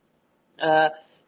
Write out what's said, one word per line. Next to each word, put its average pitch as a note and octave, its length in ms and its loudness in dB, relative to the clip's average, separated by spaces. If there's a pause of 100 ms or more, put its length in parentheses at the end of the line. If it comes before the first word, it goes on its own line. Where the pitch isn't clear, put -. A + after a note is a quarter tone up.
(580)
اه، D#3 320 0 (380)